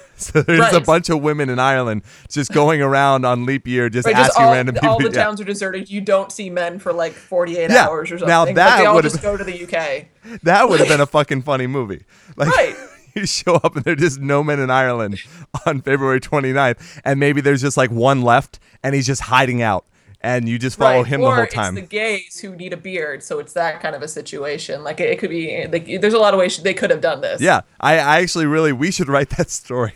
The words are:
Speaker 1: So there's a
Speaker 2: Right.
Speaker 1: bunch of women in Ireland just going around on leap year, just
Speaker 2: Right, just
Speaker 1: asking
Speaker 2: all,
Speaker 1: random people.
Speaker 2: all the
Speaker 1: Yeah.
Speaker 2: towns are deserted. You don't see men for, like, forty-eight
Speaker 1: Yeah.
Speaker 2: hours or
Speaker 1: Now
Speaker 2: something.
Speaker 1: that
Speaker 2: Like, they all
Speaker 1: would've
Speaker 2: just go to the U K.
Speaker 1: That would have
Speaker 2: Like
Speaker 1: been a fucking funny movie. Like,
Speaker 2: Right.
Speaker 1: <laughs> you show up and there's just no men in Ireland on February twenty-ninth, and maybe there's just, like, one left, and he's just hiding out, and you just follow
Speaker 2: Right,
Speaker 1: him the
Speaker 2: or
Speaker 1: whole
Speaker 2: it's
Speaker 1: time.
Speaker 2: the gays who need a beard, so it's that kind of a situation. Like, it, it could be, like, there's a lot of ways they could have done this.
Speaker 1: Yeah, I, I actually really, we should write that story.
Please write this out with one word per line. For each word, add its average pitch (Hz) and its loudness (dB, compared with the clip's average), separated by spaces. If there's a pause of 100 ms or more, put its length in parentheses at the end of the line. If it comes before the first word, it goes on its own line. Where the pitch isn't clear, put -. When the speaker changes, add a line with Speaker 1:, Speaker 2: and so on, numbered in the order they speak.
(180)
Speaker 1:
So - -2
there's 170 4
a 175 4
Speaker 2:
Right. 147 0
Speaker 1:
bunch 165 2
of 160 0
women 147 -2
in 127 -2
Ireland 127 0 (260)
just - -6
going 151 2
around 135 2
on 123 0
leap 135 -4
year, 123 0
just 120 -2
Speaker 2:
Right, 214 2
just 131 6
Speaker 1:
asking - 4
Speaker 2:
all, 139 8
Speaker 1:
random 127 0
people. - 0
Speaker 2:
all 226 2
the 220 0
Speaker 1:
Yeah. 220 0
Speaker 2:
towns 214 -4
are - -12
deserted. 196 -8
You 202 -8
don't 196 -2
see 196 -12
men 175 -6
for, 180 -4
like, 170 -4
forty-eight 175 -4
Speaker 1:
Yeah. 226 6
Speaker 2:
hours 165 -6
or 170 -8
Speaker 1:
Now 170 2
Speaker 2:
something. 185 0
Speaker 1:
that 175 6
Speaker 2:
Like, 220 6
they 185 6
all 208 6
Speaker 1:
would've 156 4
Speaker 2:
just 160 -6
go 202 -2
to 196 -8
the 180 -10
U 175 -14
K. 151 -6 (360)
Speaker 1:
That 202 4
would - 4
have - 4
Speaker 2:
Like 151 4
Speaker 1:
been - 2
a 143 4
fucking 143 0
funny 131 -2
movie. 123 -6 (340)
Like, 147 -2
Speaker 2:
Right. 170 0 (180)
Speaker 1:
<laughs> - -20
you 202 -6
show - 0
up 160 0
and 143 -6
there's 165 -2
just 139 -2
no 143 0
men 147 -2
in 131 -2
Ireland 120 0 (460)
on 143 -2
February 135 0
twenty-ninth, 131 -2
and 139 0
maybe 143 2
there's 135 2
just, 139 -2
like, 131 2
one 127 2
left, 120 2 (260)
and 139 -2
he's 135 0
just 135 -4
hiding 123 2
out, 101 0 (380)
and 120 -2
you 120 -2
just 120 -6
follow 127 4
Speaker 2:
Right, 117 0
Speaker 1:
him 143 -2
the 262 4
Speaker 2:
or 254 4
Speaker 1:
whole 233 2
Speaker 2:
it's - -6
Speaker 1:
time. 180 -2
Speaker 2:
the 196 -8
gays 208 -6
who 190 -14
need 175 -12
a 170 -8
beard, 156 -8
so 160 -8
it's 147 -12
that 165 -4
kind 156 -8
of 135 -12
a 156 -8
situation. 147 -10
Like, 151 -8
it, 170 0
it 175 -2
could 202 -4
be, 160 -6
like, 170 -6
there's 214 2
a - 2
lot 208 6
of 196 2
ways 180 0
they 185 -2
could 170 -2
have 160 0
done 151 -2
this. 92 -6
Speaker 1:
Yeah, 160 4 (180)
I, 147 2
I 151 4
actually 170 -2
really, 156 2
we 139 -2
should 180 -4
write 139 0
that - -4
story. 123 -6